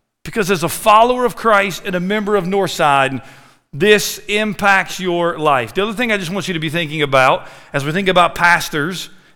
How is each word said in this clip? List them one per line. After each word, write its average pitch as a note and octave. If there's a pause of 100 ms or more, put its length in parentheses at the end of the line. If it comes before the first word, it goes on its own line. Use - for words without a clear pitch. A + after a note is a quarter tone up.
(240)
Because G3
as F3
a E3
follower A#3+
of G#3+
Christ G3+
and F#3+
a F3+
member G#3
of F#3+
Northside, D3 (480)
this G3+ (100)
impacts G3+
your F3
life. C#3
The F#3
other G#3+
thing A3+
I G#3
just E3+
want F#3+
you F#3
to D#3+
be D#3+
thinking D3+
about C#3 (240)
as C#3+
we D3
think F#3+
about F3+
pastors E3+ (280)